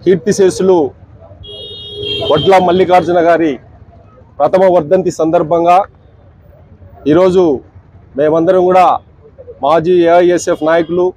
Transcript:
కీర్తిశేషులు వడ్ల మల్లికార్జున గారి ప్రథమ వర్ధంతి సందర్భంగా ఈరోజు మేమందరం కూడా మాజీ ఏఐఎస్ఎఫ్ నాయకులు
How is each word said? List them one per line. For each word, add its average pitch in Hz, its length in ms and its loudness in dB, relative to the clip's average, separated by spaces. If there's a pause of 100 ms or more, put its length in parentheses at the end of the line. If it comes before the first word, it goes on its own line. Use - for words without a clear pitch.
కీర్తిశేషులు 185 840 0 (1400)
వడ్ల 160 320 2
మల్లికార్జున 175 540 0
గారి 165 400 0 (800)
ప్రథమ 151 260 0
వర్ధంతి 180 460 0
సందర్భంగా 170 760 0 (1200)
ఈరోజు 175 540 2 (560)
మేమందరం 165 480 0
కూడా 180 340 2 (640)
మాజీ 165 300 0
ఏఐఎస్ఎఫ్ 170 720 0
నాయకులు 170 520 -2